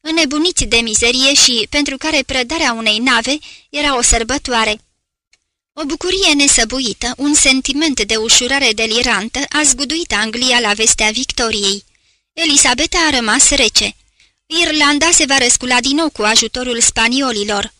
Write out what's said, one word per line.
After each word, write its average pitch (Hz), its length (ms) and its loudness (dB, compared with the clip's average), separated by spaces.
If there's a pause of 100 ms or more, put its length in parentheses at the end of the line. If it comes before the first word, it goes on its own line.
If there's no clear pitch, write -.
înnebuniți 320 640 0
de 233 120 0
mizerie 233 580 2
și 247 360 2
pentru 285 260 -2
care 302 260 -2
prădarea 262 500 -2
unei 220 260 -2
nave 247 400 0 (320)
era 285 260 -2
o 247 60 0
sărbătoare. 226 800 0 (920)
O 311 120 -8
bucurie 359 480 0
nesăbuită, 247 840 0
un 285 180 0
sentiment 277 640 2
de 220 160 -2
ușurare 247 560 0
delirantă 226 760 -2
a 302 140 -2
zguduit 294 500 -2
Anglia 240 480 0
la 214 120 0
vestea 214 380 0
victoriei. 214 760 -4 (480)
Elisabeta 294 680 0
a 320 120 2
rămas 240 400 2
rece. 220 460 0 (500)
Irlanda 311 640 2
se 330 140 4
va 269 140 2
răscula 247 420 2
din 269 140 0
nou 311 160 0
cu - 120 -6
ajutorul 233 580 -2
spaniolilor. 226 1000 -2